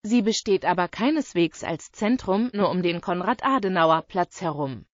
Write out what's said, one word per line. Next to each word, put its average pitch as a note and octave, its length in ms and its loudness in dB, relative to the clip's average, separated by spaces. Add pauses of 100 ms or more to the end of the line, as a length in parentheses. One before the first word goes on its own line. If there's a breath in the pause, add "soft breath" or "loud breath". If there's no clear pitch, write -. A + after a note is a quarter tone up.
Sie A3 220 2
besteht G#3 420 0
aber F3 220 0
keineswegs G#3+ 760 -2
als - 280 -8
Zentrum A3 600 0
nur G3 200 2
um F3+ 100 -2
den F3 180 0
Konrad-Adenauer-Platz F#3 1400 0
herum. C#3+ 520 -6